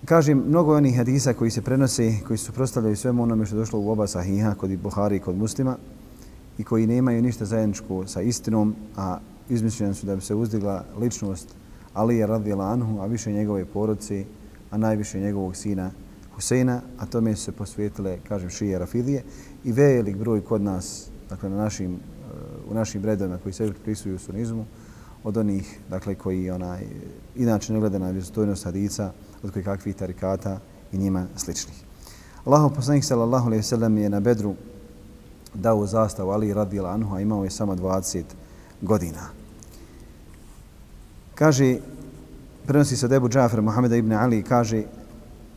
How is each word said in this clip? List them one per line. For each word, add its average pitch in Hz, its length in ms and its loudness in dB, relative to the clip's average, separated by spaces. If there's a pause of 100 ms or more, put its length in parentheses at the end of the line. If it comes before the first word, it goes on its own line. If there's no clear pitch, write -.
Kažem, 151 420 6
mnogo 156 260 6
je 151 40 8
onih 135 200 6
hadisa 127 360 4
koji 117 180 2
se 107 120 -2
prenose, 123 500 4 (140)
koji 113 120 -2
se - 60 -6
suprotstavljaju 110 520 0
svemu 120 260 2
onome 113 240 2
što 104 100 -2
je 107 40 0
došlo 113 180 -2
u 104 120 0
oba 107 160 2
sahiha, 98 480 0
kod 95 160 -4
i 95 60 -2
Buhari 101 400 0
i 92 40 0
kod 92 160 -4
Muslima, 120 400 -2 (840)
i 107 60 -6
koji 113 220 2
nemaju 120 360 4
ništa 117 220 0
zajedničko 101 640 -2
sa 95 160 -6
istinom, 110 520 0 (220)
a 95 220 -4 (300)
izmišljeni 110 460 0
su 98 120 -8
da 98 100 -2
bi 95 60 -6
se 104 120 -4
uzdigla 104 500 -2 (160)
ličnost 107 480 -4 (460)
Alija 113 320 4
radijallahu 104 460 0
anhu, 110 280 0
a 95 60 -4
više 107 260 -2
njegove 104 320 0
porodice, 101 600 -2 (460)
a 107 60 -4
najviše 107 440 0
njegovog 98 360 -2
sina 95 340 -4 (440)
Huseina, 123 460 2 (180)
a - 80 -8
tome 113 300 2
su - 60 -8
se 98 100 -8
posvetile, 98 680 -6 (100)
kažem, 92 220 -4
šije 98 280 -2
Rafidije, 123 440 -2 (420)
i 120 80 0
velik 120 440 4
broj 110 240 2
kod 104 220 0
nas, 92 440 -4 (240)
dakle, 95 200 -6
na 98 60 -4
našim, 104 380 -2
eh, 90 40 -8 (720)
u 104 40 -6
našim 107 300 -2
redovima 95 340 0
koji 95 140 -6
se 107 180 -2
pripisuju 101 480 -6
sunizmu, 113 460 -6 (600)
od 107 120 -2
onih, 101 440 -2 (100)
dakle, 95 240 -4
koji, 92 360 -2
onaj, 90 360 -6 (500)
inače 113 360 2
ne 110 80 2
gleda 101 180 2
na 92 80 0
vjerodostojnost 95 580 -2
hadisa, 98 480 -2 (300)
od 101 80 -8
koji 95 140 -6
kakvih 98 320 -4
tarikata 95 640 -4 (340)
i 92 60 -2
njima 95 280 0 (100)
sličnih. - 480 -8 (600)
Allahov 143 300 6
poslanik, 143 300 2
sallallahu 120 420 2
alejhi 110 120 4
ve 107 40 0
sellem, 113 360 2
je 104 120 2
na 101 100 2
Bedru 104 340 2 (1000)
dao 104 320 2
zastavu 101 440 2
Ali 104 240 2
radijallahu 95 400 -2
anhu, 104 200 -2
a 92 60 -2
imao 101 240 0
je 92 60 -2
samo 101 240 -2
dvadeset 92 520 -2 (540)
godina. 87 480 -2 (2000)
Kaže, 135 440 6 (880)
prenosi 143 300 4
se 123 100 2
od 117 60 6
Ebu 131 160 6
Džafra 117 340 4
Muhameda 113 340 4
ibn 110 160 4
Ali, 110 300 4
kaže, 113 400 2 (760)